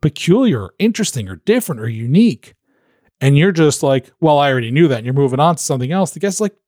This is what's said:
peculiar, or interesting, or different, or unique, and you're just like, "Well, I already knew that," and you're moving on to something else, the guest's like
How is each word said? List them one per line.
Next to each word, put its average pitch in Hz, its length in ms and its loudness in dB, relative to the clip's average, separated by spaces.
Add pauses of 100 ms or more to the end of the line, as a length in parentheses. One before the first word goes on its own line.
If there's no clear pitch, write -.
peculiar, 165 600 0
or 95 160 -14
interesting, 190 500 -4
or 92 80 -12
different, 196 440 -2
or 110 80 -6
unique, 120 680 0 (680)
and 139 160 4
you're 175 160 4
just 156 300 2
like, 135 360 0
"Well, 151 200 2
I 143 120 2
already 120 200 -2
knew 151 180 2
that," 131 80 0
and 113 80 -10
you're 123 80 -4
moving 135 260 0
on 165 180 2
to - 60 -10
something 131 300 -4
else, 185 200 -2
the 160 80 -14
guest's 196 200 -4
like 208 140 -4 (140)